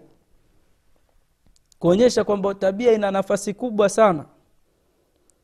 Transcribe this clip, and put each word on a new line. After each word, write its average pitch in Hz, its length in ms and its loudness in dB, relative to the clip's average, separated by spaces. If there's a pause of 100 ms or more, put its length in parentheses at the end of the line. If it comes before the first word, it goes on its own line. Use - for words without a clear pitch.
(1800)
kuonyesha 208 440 2
kwamba 202 320 -2
tabia 196 380 0
ina 208 180 -2
nafasi 196 420 -4
kubwa 220 360 -2
sana. 190 360 2 (1200)